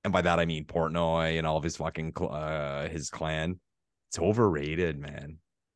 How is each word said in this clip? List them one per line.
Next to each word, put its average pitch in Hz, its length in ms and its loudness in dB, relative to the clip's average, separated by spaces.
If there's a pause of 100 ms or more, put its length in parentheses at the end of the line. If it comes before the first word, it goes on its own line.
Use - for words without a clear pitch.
and 98 100 0
by 90 80 6
that 85 180 6
I 85 60 4
mean 78 200 -2
Portnoy 82 720 2
and 80 80 0
all 78 120 2
of 76 60 0
his 82 140 -4
fucking 80 400 -4
cl-, 82 140 -2
uh, 73 560 -4
his 78 220 -8
clan. 80 500 -2 (500)
It's - 100 -8
overrated, 85 800 2
man. 71 420 -12 (360)